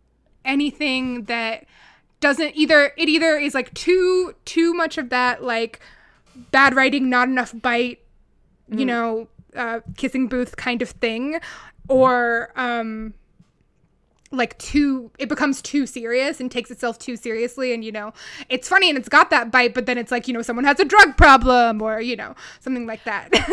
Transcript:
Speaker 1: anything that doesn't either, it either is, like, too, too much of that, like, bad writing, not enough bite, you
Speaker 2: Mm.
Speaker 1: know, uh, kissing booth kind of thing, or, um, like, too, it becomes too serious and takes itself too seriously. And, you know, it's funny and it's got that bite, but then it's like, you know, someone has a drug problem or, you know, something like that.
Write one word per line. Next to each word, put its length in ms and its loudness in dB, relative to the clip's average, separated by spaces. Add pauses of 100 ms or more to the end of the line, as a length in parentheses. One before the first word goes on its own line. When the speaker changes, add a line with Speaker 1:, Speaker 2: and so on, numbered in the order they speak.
(460)
Speaker 1:
anything 800 -2
that 400 -6 (540)
doesn't 360 0
either, 420 4
it 120 0
either 280 2
is, 160 -4
like, 200 -4
too, 600 0 (120)
too 280 0
much 240 -4
of 120 -8
that, 340 -2
like, 360 -6 (720)
bad 240 6
writing, 340 2
not 180 2
enough 340 -4
bite, 380 -2 (680)
you 160 -2
Speaker 2:
Mm. 20 -2
Speaker 1:
know, 400 -4 (280)
uh, 260 -6 (160)
kissing 300 -4
booth 280 -4
kind 260 -6
of 80 -6
thing, 500 -6 (500)
or, 640 2
um, 580 -6 (1200)
like, 260 -4
too, 600 -2
it 100 -6
becomes 320 -2
too 240 -2
serious 540 -4
and 120 -6
takes 200 -8
itself 260 -6
too 180 -10
seriously. 560 -6
And, 140 -6
you 60 -10
know, 220 -12 (360)
it's 180 -4
funny 220 4
and 80 0
it's 100 -8
got 220 4
that 220 0
bite, 240 2
but 100 -4
then 140 -2
it's 120 -8
like, 160 -4
you 60 -4
know, 80 -6
someone 240 -4
has 140 4
a 60 4
drug 320 6
problem 640 6
or, 180 -4
you 140 -4
know, 180 -12 (260)
something 280 -6
like 160 -12
that. 260 -8 (240)